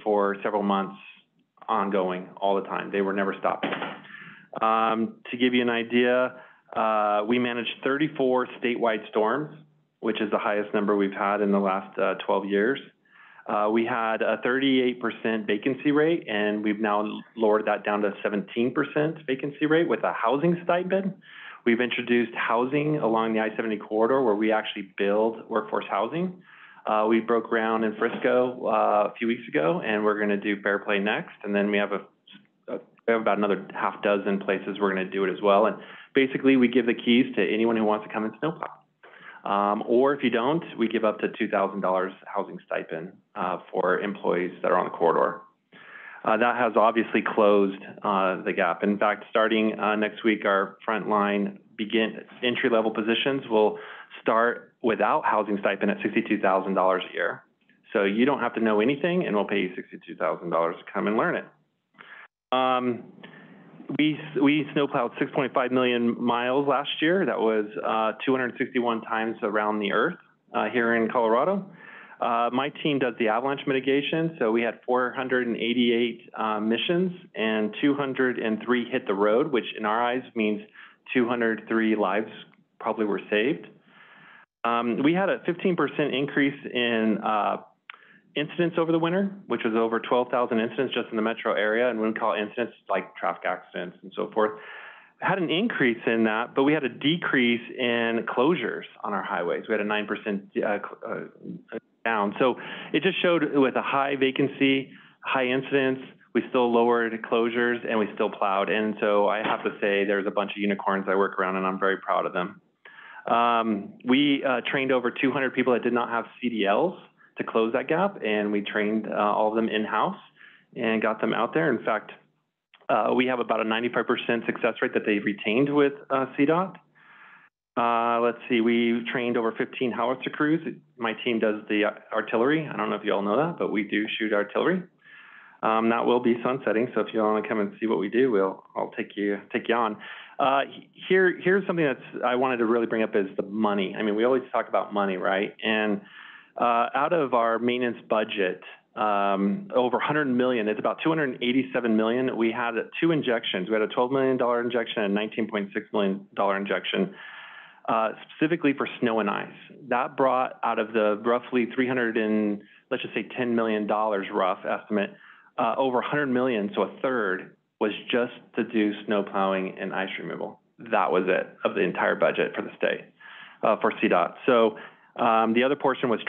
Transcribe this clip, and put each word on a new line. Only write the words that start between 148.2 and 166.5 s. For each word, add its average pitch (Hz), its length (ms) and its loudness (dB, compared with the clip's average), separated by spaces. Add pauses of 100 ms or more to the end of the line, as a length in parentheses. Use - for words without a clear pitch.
um, 101 800 2
over 123 220 2
a - 80 -2
hundred 147 220 0
million, 123 420 2
it's 104 100 -2
about 110 240 -2
two 156 60 2
hundred 151 340 -2
eighty-seven 123 520 0
million. 120 420 2
We 113 140 2
had 117 200 -4 (300)
two 165 100 4
injections. 113 580 0
We 110 40 -2
had 110 80 2
a 107 60 2
twelve 123 240 0
million 131 260 2
dollar 120 240 0
injection 117 420 -2
and 98 80 0
a 101 40 2
nineteen 107 340 -4
point 101 240 -4
six 110 200 -6
million 101 400 0
dollar 101 240 0
injection, 98 560 -2 (760)
uh, 113 240 0 (120)
specifically 156 540 0
for 117 100 -2 (140)
snow 113 180 2
and 104 100 0
ice. 101 180 -4 (420)
That 131 260 -2
brought 131 480 2
out 117 160 2
of 107 140 -2
the 107 300 2
roughly 120 520 0
three 127 120 2
hundred 120 300 0
and, 107 440 2 (280)
let's - 140 -4
just 101 100 -10
say 110 140 -4 (100)
ten 120 180 0
million 110 320 0
dollars 107 460 0
rough 95 320 2
estimate, 101 460 -2 (460)
uh, 120 200 0
over 127 220 2
a 113 80 -2
hundred 147 200 0
million, 123 480 0